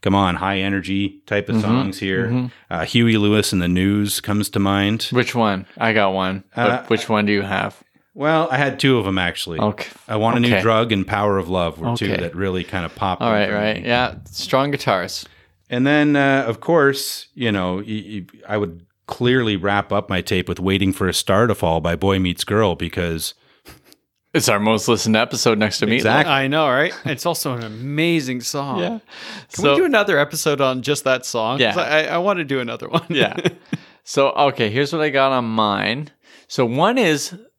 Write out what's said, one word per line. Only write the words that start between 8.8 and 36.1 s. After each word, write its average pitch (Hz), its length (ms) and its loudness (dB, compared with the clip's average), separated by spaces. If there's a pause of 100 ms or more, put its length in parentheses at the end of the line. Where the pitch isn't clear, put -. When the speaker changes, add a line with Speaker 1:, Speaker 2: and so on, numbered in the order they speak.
Speaker 1:
two 131 180 4
of 98 80 0
'em, 95 120 -2
actually. 87 420 -4
Speaker 2:
Okay. - 280 -2 (200)
Speaker 1:
I 110 80 -4
Want 113 220 2
a - 20 2
New 120 80 2
Speaker 2:
Okay. 101 140 2
Speaker 1:
Drug 113 280 2
and 98 160 0
Power 104 300 0
of 87 140 -4
Love 85 280 -2
were 82 180 -4
two 95 160 -4
Speaker 2:
Okay. - 100 -2
Speaker 1:
that 85 120 -6
really 92 300 -4
kinda 87 240 -6
popped 92 320 -4
Speaker 2:
All 120 100 0
Speaker 1:
them 107 80 2
Speaker 2:
right, 104 120 2
Speaker 1:
for 104 40 -4
Speaker 2:
right. 107 280 -2
Speaker 1:
me. 110 60 -8
Speaker 2:
Yeah, 120 260 0 (160)
strong 135 400 0
guitars. 98 560 -2 (420)
Speaker 1:
And 123 180 0
then, 147 300 4
uh, 139 300 2
of 113 140 -4
course, 139 760 0
you 117 180 -2
know, 92 340 -2
y-, 104 460 -10
y-, - 160 -20
I 110 80 -2
would 87 300 -4 (200)
clearly 123 500 2
wrap 101 360 0
up 101 160 -2
my 90 140 -2
tape 90 260 -2
with 90 100 -6
Waiting 95 360 2
for 95 140 -2
a 85 40 0
Star 104 340 2
to 107 80 2
Fall 82 280 0
by 85 120 0
Boy 95 240 0
Meets 90 260 0
Girl, 101 300 2
because 82 600 -6 (1000)
Speaker 2:
It's - 160 2
our 104 120 2
most 110 280 2
listened 110 280 2
episode 113 420 2
next 104 220 0
to 110 60 0
Meatloaf. 110 100 2
Speaker 1:
Exactly. 143 360 2
Speaker 3:
I 135 140 0
know, 151 240 2
right? 147 240 0 (100)
It's 147 220 -6
also 160 280 -4
an 117 100 -8
amazing 135 760 -2
song. 139 400 -6
Speaker 2:
Yeah. - 80 -2
Speaker 3:
Can 117 120 -6 (500)
Speaker 2:
So - 220 2
Speaker 3:
we 196 60 6
do 381 60 4
another 208 340 2
episode 147 440 0
on 131 200 0
just 143 220 -2
that 127 220 2
song? 120 320 -2
'Cause 110 180 2
Speaker 2:
Yeah. 107 60 -2
Speaker 3:
I, 156 200 2 (120)
I 170 40 0
wanna 180 260 0
do 135 160 -2
another 117 280 -8
one. 160 220 0
Speaker 2:
Yeah. 127 240 0 (380)
Speaker 3:
<laughs> - 320 -14
Speaker 2:
So, 139 260 2
okay, 123 400 2
here's 139 220 0
what 160 100 -2
I 151 80 0
got 135 220 2
on 127 120 0
mine. 110 640 0 (380)